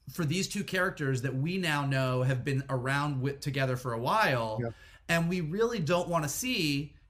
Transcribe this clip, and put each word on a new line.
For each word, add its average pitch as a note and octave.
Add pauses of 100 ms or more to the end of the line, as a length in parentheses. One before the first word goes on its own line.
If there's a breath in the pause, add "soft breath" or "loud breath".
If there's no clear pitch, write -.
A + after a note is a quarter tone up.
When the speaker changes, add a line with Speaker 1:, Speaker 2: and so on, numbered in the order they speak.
(120)
Speaker 1:
for F3
these F3+
two G3+
characters D3
that C3
we D#3+
now D3+
know C3
have B2+
been C#3
around C3+
with, C#3
together C3+
for B2
a A2+
while, B2+
Speaker 2:
Yeah. A#2 (400 loud breath)
Speaker 1:
and E3+
we F3+
really G#3+
don't F3
wanna D#3+
see, D3+ (160 soft breath)